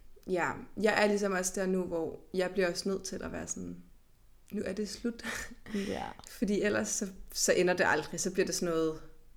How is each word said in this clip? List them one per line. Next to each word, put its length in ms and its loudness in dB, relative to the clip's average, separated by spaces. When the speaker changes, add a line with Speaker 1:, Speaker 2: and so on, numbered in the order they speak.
Speaker 1:
ja, 240 2
jeg 220 4
er 40 8
ligesom 260 2
også 220 0
der 120 0
nu, 180 2
hvor 360 -2
jeg 160 2
bliver 200 4
også 180 -2
nødt 160 0
til 180 -6
at 100 -6
være 140 -6
sådan, 300 -6
"Nu 120 -2
er 80 -2
det 160 -2
slut." 340 -4
<laughs> 340 -4
Speaker 2:
Ja. 140 -2
Speaker 1:
Fordi 320 0
ellers 280 2
så, 180 -2
så 200 2
ender 220 6
det 140 4
aldrig, 320 0
så 120 0
bliver 140 2
det 80 -2
sådan 200 0
noget, 260 2